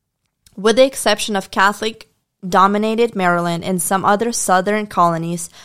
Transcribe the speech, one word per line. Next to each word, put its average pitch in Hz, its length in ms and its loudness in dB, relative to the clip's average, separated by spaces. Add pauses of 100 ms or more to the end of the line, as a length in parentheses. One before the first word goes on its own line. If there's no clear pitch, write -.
(540)
With 208 220 0
the 262 80 6
exception 220 500 -2
of 190 160 -6
Catholic-dominated 208 1700 0
Maryland 175 480 0
and 185 160 -2
some 190 240 -2
other 214 280 0
southern 208 540 0
colonies, 170 600 -2 (160)